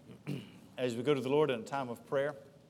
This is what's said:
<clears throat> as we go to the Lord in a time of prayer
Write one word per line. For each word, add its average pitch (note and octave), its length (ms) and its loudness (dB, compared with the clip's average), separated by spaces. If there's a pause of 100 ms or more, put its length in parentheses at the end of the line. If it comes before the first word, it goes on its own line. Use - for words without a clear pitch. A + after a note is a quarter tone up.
(260)
<clears throat> - 520 -10
as B2+ 180 0
we B2 80 -2
go D3 100 4
to C3+ 60 2
the B2+ 100 -2
Lord C#3+ 220 4
in A#2 80 -2
a G#2+ 40 -10
time C3+ 260 -4
of A2+ 180 -12
prayer D3 280 0 (340)